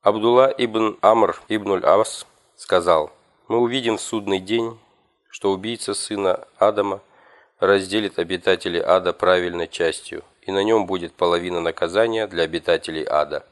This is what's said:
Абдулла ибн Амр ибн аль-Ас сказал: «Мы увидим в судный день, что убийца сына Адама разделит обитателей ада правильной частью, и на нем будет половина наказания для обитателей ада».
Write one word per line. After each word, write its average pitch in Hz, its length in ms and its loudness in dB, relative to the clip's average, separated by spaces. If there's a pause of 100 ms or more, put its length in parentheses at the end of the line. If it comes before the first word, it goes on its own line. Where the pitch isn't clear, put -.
Абдулла 120 560 4
ибн 110 420 0
Амр 104 480 4
ибн 101 260 -2
аль-Ас 92 520 2 (300)
сказал: 85 560 0 (340)
«Мы 113 120 0
увидим 120 400 0
в - 20 -6
судный 101 400 -4
день, 113 380 -4 (500)
что - 240 -2
убийца 104 420 -6
сына 98 520 -4 (120)
Адама 101 420 0 (600)
разделит 98 580 0
обитателей 87 600 -2
ада 90 320 2
правильной 87 540 0
частью, - 560 -6 (200)
и 95 100 -6
на 98 100 0
нем 107 240 2
будет 87 280 -6
половина 87 460 0
наказания 104 680 -2
для 85 160 -2
обитателей 80 600 -4
ада». 73 480 -2